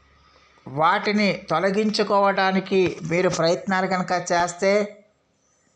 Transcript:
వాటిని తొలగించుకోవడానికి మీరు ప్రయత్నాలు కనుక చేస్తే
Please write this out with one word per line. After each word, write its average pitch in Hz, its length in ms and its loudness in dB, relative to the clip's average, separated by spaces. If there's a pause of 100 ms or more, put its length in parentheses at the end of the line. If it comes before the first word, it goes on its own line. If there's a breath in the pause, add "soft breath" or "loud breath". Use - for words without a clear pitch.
(680)
వాటిని 196 840 0
తొలగించుకోవడానికి 196 1500 0 (120)
మీరు 180 180 2
ప్రయత్నాలు 180 580 0
కనుక 185 240 -2
చేస్తే 180 840 0 (800)